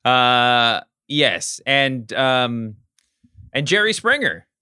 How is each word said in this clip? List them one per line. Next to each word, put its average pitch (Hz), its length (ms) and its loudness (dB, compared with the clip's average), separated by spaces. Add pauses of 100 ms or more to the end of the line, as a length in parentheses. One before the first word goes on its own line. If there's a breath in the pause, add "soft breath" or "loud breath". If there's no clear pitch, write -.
Uh, 123 800 2 (260)
yes. 135 600 -2
And, 135 460 0
um, 120 640 -2 (760)
and 139 140 -4
Jerry 208 260 2
Springer. 240 540 -2 (140)